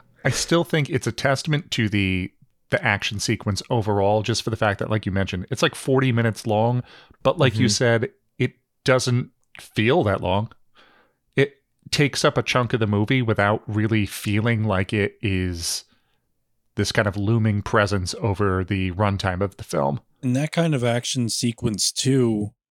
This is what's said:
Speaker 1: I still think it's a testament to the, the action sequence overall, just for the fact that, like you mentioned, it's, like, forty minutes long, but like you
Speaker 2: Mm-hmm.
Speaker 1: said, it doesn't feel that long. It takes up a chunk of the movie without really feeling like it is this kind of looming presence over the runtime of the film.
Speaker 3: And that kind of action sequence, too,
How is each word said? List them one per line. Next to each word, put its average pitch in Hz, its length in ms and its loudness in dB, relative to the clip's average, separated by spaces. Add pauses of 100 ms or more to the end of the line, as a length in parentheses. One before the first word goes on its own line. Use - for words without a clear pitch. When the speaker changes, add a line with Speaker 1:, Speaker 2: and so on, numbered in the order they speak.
(240)
Speaker 1:
I 139 60 2
still 170 340 0
think 151 260 0
it's 131 180 -2
a 113 40 0
testament 143 600 -2
to 110 180 0
the, 95 420 0 (400)
the - 120 0
action 104 360 -2
sequence 101 500 -2
overall, 104 540 2
just 110 180 -2
for - 80 -6
the 113 60 -2
fact 104 240 0
that, - 100 -4
like 107 160 -2
you 101 60 -2
mentioned, 92 400 -2
it's, 113 100 -4
like, 165 140 2
forty 131 360 2
minutes 113 360 0
long, 113 360 0 (380)
but 135 160 2
like 131 180 4
you 120 100 2
Speaker 2:
Mm-hmm. 107 60 2
Speaker 1:
said, 117 380 2 (280)
it 123 160 -2 (300)
doesn't 127 460 2 (300)
feel 123 440 2
that 101 180 0
long. 98 300 -2 (840)
It 139 200 0 (360)
takes - 340 0
up 147 120 2
a 120 60 0
chunk 123 300 0
of 120 60 0
the 110 80 2
movie 107 340 2
without 107 460 2
really 107 380 0
feeling 107 580 -2
like 98 300 0
it 101 280 0
is 92 640 -2 (920)
this 101 160 -2
kind 107 160 0
of 98 100 -2
looming 107 440 0
presence 104 600 0
over 95 420 0
the 92 280 -2
runtime 95 500 -2
of 98 160 -4
the - 60 -16
film. 71 380 -2 (220)
Speaker 3:
And 123 120 0
that 147 160 -2
kind 165 220 2
of 123 100 0
action 120 460 -2
sequence, 117 640 -2
too, 117 600 0 (180)